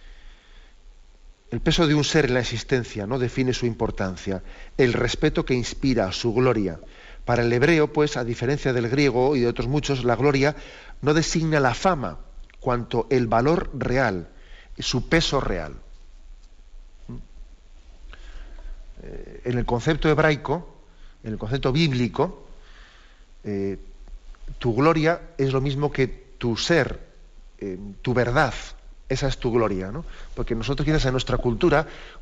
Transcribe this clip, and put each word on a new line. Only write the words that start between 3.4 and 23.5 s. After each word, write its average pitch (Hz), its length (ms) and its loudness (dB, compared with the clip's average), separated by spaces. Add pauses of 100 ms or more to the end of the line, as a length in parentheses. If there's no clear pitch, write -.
su 120 140 -2
importancia. 98 760 -4 (360)
El 120 140 6
respeto 120 520 0
que 131 100 0
inspira 117 580 0
su 117 200 -2
gloria. 110 460 2 (460)
Para 120 180 2
el 117 100 4
hebreo, 151 400 4
pues, 151 240 2
a 120 80 -2
diferencia 131 480 0
del 117 160 0
griego 131 460 4
y 127 60 2
de 120 80 4
otros 113 180 -2
muchos, 135 380 0
la 120 100 4
gloria 135 400 4 (480)
no 147 120 4
designa 160 440 2
la 127 160 4
fama, 131 440 0 (420)
cuanto 120 500 0
el 127 160 4
valor 127 480 2
real, 120 540 0 (500)
su - 300 -2
peso 160 320 2
real. 87 340 -4 (3250)
Eh, - 420 -14
en 123 140 0
el 117 60 0
concepto 151 440 0
hebraico, 156 720 0 (400)
en 110 100 -6
el 101 60 -6
concepto 127 340 0
bíblico, 135 760 0 (960)
eh, 98 340 -4 (800)